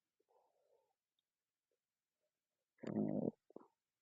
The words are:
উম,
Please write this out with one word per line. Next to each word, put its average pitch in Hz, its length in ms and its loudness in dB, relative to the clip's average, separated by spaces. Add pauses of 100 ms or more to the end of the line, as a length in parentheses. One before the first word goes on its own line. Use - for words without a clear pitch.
(3000)
উম, 104 420 2 (720)